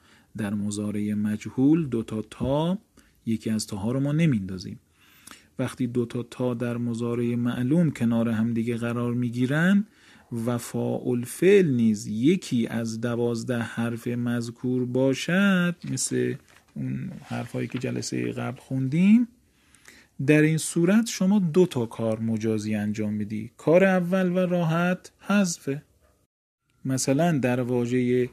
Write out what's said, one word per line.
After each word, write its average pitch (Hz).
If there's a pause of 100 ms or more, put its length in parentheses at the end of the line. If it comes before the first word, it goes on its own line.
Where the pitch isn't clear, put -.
(360)
در 107
مضارع 104
مجهول 117
دو 117
تا 110
تا، 151 (480)
یکی 113
از 107
تاها 104
رو 135
ما 143
نمیندازیم. 107 (800)
وقتی 127
دو 120
تا 120
تا 123
در 120
مضارع 120
معلوم 123
کنار 117
هم 113
دیگه 117
قرار 120
می‌گیرن 131 (600)
و 120
فاعل 120
فعل 185
نیز 113
یکی 120
از 113
دوازده 120
حرف 117
مذکور 120
باشد، 170 (140)
مثل 127 (400)
اون 131 (100)
حرفایی 120
که 123
جلسهٔ 123
قبل 123
خوندیم، 170 (1000)
در 151
این 156
صورت 190
شما 196
دو 180
تا 120
کار 113
مجازی 110
انجام 104
می‌دی. 107
کار 175
اول 185
و 180
راحت 175
حذفه. 175 (1000)
مثلاً 139
در 123
واژهٔ 123